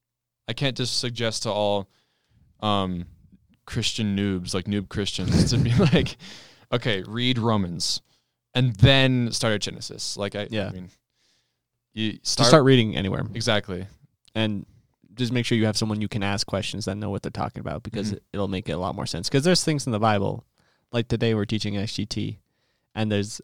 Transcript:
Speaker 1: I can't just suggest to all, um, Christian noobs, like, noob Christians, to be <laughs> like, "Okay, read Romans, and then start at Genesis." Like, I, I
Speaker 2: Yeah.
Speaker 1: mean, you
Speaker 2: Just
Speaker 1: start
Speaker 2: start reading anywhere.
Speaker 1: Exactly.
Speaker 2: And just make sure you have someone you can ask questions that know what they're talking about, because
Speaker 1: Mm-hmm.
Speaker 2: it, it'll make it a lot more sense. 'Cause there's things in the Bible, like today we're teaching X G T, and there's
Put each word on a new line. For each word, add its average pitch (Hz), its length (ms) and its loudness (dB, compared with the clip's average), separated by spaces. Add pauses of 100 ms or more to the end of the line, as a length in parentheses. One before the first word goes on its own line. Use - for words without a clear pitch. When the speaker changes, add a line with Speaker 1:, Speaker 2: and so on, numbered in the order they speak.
(480)
Speaker 1:
I 120 60 -4
can't 135 240 -2
just 123 220 -2
suggest 117 440 -4
to 113 80 -2
all, 101 380 0 (720)
um, 95 440 0 (600)
Christian 107 520 -2
noobs, 95 360 -2
like, 92 120 -4
noob 101 240 -2
Christians, - 600 0
to 120 60 2
be 117 160 2
<laughs> - 20 4
like, 151 420 4 (540)
"Okay, 110 360 0
read 123 300 0
Romans, 101 640 0 (540)
and 123 220 2
then 131 540 6
start 113 220 0
at 104 80 -2
Genesis." - 560 -8
Like, 101 180 -4
I, 101 80 -4
I - 60 -10
Speaker 2:
Yeah. 104 220 -4
Speaker 1:
mean, 92 180 -12 (1040)
you 107 200 -2
Speaker 2:
Just - 200 -6
Speaker 1:
start 117 160 4
Speaker 2:
start 151 160 10
reading 120 300 6
anywhere. 95 300 -2 (100)
Speaker 1:
Exactly. 101 500 -2 (480)
Speaker 2:
And 107 320 -2 (480)
just 120 180 -4
make 120 140 0
sure 123 120 2
you 110 100 2
have 104 100 -2
someone 107 240 -2
you 101 60 -2
can 101 160 -4
ask 101 240 -2
questions 98 380 -6
that 95 100 -4
know 104 160 -6
what 98 100 -6
they're - 100 -8
talking - 280 -8
about, 78 240 -8
because 107 240 0
Speaker 1:
Mm-hmm. 98 100 -4
Speaker 2:
it, - 60 -20 (100)
it'll 98 140 0
make 92 220 -4
it 80 40 -2
a 76 40 -2
lot 90 180 -4
more - 100 -4
sense. - 240 -4
'Cause 139 140 2
there's 180 200 4
things 151 220 -2
in 123 60 -2
the 104 80 0
Bible, 104 460 2 (460)
like 117 160 -2
today 113 280 0
we're 104 100 0
teaching 101 320 -2
X 101 160 -4
G 104 140 -4
T, 107 320 -6 (560)
and 107 160 -2
there's 101 320 -2